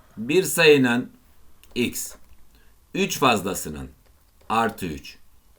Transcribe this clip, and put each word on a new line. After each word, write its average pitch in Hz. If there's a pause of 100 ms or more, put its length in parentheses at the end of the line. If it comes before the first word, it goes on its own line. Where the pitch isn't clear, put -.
(160)
Bir 135
sayının 135 (640)
x, - (800)
üç 147
fazlasının 90 (600)
artı 110
üç - (400)